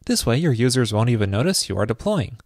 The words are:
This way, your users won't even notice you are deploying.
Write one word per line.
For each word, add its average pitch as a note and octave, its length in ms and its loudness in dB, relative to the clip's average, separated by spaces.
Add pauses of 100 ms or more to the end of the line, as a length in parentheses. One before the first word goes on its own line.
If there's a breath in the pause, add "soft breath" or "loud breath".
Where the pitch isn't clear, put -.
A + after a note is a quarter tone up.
This - 180 -2
way, A#2+ 140 2
your C#3+ 140 2
users A#2+ 400 2
won't A2+ 180 2
even G#2+ 180 2
notice B2+ 400 -2
you F#2+ 80 -4
are G2+ 100 0
deploying. C3 600 -4